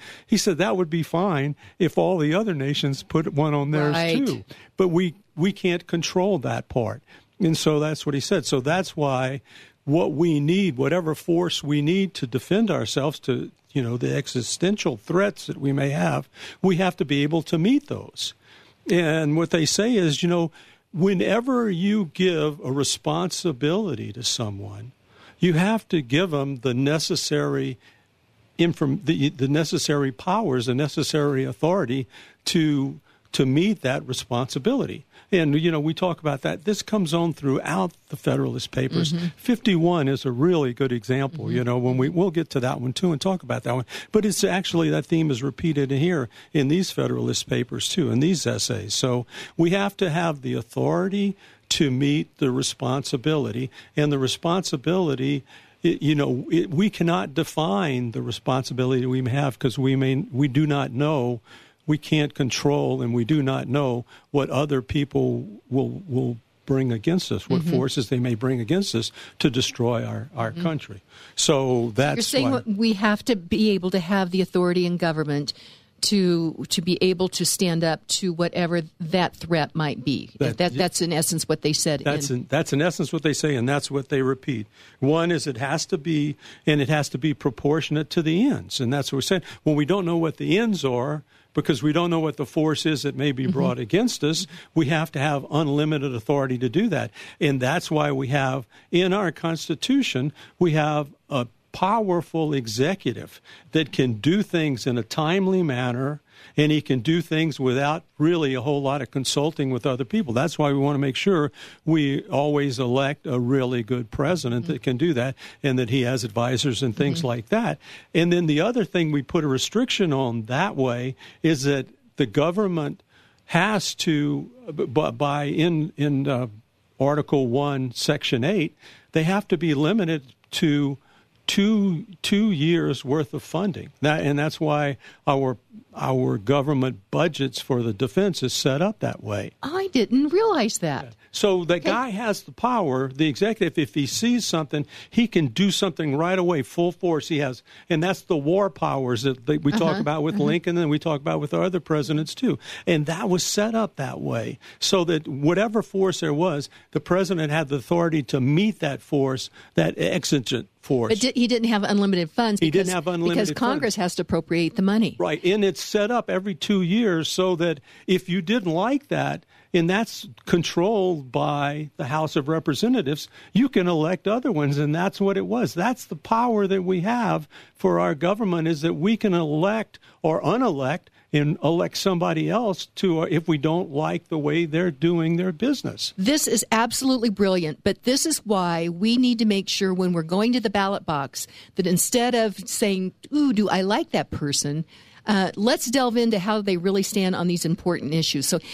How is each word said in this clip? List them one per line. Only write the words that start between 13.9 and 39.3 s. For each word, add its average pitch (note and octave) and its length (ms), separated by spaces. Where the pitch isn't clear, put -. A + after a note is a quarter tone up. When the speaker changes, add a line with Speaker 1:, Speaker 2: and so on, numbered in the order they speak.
Speaker 1:
the C3 200
existential C#3+ 800
threats F#3+ 500
that - 100
we C#3 140
may C#3 200
have, D3 360
we F#3 140
have F3+ 220
to F3+ 80
be C#3+ 180
able D#3+ 200
to - 140
meet A#3 300
those. - 460
And D#3+ 440
what D#3+ 140
they E3 160
say A3+ 300
is, E3 260
you F3 80
know, E3+ 220
whenever G#3 760
you G3 440
give D#3+ 500
a B2+ 80
responsibility D3 1400
to A#2+ 100
someone, G2+ 680
you F3 140
have G3+ 360
to E3 120
give D3 300
them C#3 260
the B2 160
necessary C#3+ 1040
inform-, D#3+ 480
the, D#3 240
the C3+ 180
necessary D3 640
powers, D#3+ 560
the B2 80
necessary C#3+ 680
authority C3+ 640
to, D3 540
to C3+ 120
meet E3 360
that C3 260
responsibility. C3 960
And, D#3 300
you E3 120
know, D#3 100
we D#3 120
talk F3 280
about C#3+ 220
that. D#3 200
This G3+ 180
comes F3+ 320
on E3+ 200
throughout D3+ 580
the - 80
Federalist C3 560
Papers. D3+ 400
Speaker 2:
Mm-hmm. E3+ 240